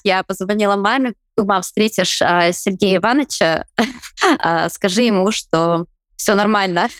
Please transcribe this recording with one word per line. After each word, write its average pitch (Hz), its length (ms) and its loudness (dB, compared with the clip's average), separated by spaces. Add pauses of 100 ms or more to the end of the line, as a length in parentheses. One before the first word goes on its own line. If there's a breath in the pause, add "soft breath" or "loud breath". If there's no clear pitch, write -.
я 185 200 0
позвонила 202 520 -2
маме, 233 380 -2 (240)
говорю: 208 160 0
"Мам, 185 80 0
встретишь, 202 600 -2
а, 175 300 2
Сергея 190 460 0
Ивановича, 208 680 0 (120)
<laughs> 262 640 -2
а, 165 300 0
скажи 202 340 -2
ему, 208 280 2
что 170 540 0 (320)
все 214 180 0
нормально". 202 540 0 (100)